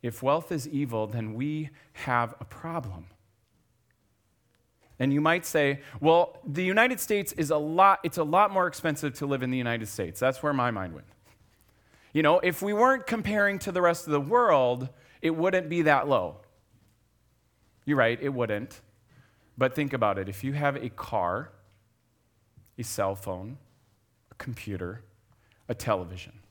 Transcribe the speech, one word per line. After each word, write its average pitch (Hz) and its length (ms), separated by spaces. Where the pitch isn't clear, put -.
If 120 220
wealth 156 300
is 143 160
evil, 117 360
then 110 280
we 147 360
have 120 460
a 120 60
problem. 120 640
And 135 140
you 143 80
might 165 260
say, 143 360
"Well, 165 480
the 151 160
United 214 380
States 208 320
is 156 180
a 156 60
lot, 170 460
it's 180 140
a 170 60
lot 185 280
more 185 160
expensive 147 480
to 147 100
live 135 180
in 127 80
the 127 60
United 117 320
States." 90 300
That's 131 220
where 147 120
my 123 180
mind 95 220
went. 71 140
You 156 100
know, 156 160
if 175 220
we 202 100
weren't 254 340
comparing 202 540
to 202 120
the 180 100
rest 170 260
of 156 60
the 143 80
world, 139 680
it 165 140
wouldn't 175 320
be 170 140
that 147 260
low. 95 300
You're 143 140
right, 120 240
it 143 80
wouldn't. 117 500
But 131 160
think 143 200
about 107 260
it. 95 100
If 101 140
you 135 100
have 143 220
a 123 140
car, 104 600
a 123 60
cell 98 320
phone, 98 420
a - 40
computer, 101 680
a 123 60
television 92 600